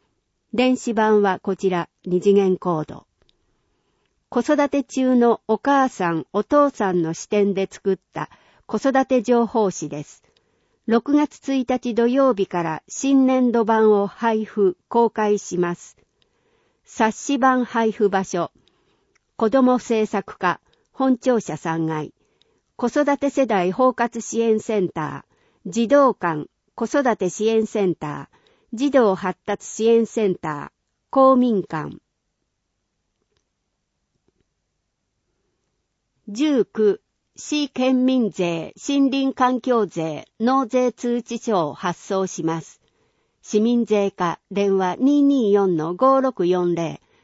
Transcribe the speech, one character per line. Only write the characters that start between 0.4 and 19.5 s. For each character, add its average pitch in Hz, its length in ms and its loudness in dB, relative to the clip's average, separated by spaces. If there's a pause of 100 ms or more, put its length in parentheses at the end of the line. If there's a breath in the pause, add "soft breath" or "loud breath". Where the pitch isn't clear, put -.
電 254 240 2
子 233 160 -4
版 214 260 4
は 196 200 0
こ 196 140 -4
ち 190 140 -4
ら、 175 220 -4 (160)
二 180 160 0
次 202 100 4
元 190 240 4
コ 170 240 -4
ー 135 40 -6
ド。 - 220 -18 (1200)
子 240 100 -2
育 285 300 0
て 277 120 -2
中 254 320 0
の 240 320 2
お 220 120 0
母 277 320 2
さ 170 220 -4
ん、 160 200 -4
お 202 100 -2
父 - 280 2
さ 196 220 -2
ん 175 100 2
の 160 100 -2
視 - 160 -12
点 202 240 2
で 185 180 -2
作 - 220 -4
っ 185 60 -2 (160)
た 151 160 -10 (340 soft breath)
子 - 140 -6
育 269 260 0
て 262 160 0
情 233 260 2
報 214 240 0
誌 156 200 -10
で 147 140 -10
す。 - 180 -20 (640)
六 233 260 0
月 294 420 0
一 262 140 -2
日 247 260 -4
土 233 120 2
曜 262 280 2
日 190 120 -2
か 175 160 -4
ら 160 260 -6
新 269 380 2
年 254 260 2
度 226 140 2
版 220 260 4
を 202 140 2
配 220 400 -4
布、 196 320 0 (100)
公 233 220 2
開 208 280 0
し 175 200 -8
ま 175 160 -2
す。 - 240 -20 (880)
冊 - 320 -2
子 277 200 -4
版 254 280 2
配 226 260 -2
布 208 160 0
場 190 160 0
所、 175 260 -6 (880)
子 220 140 0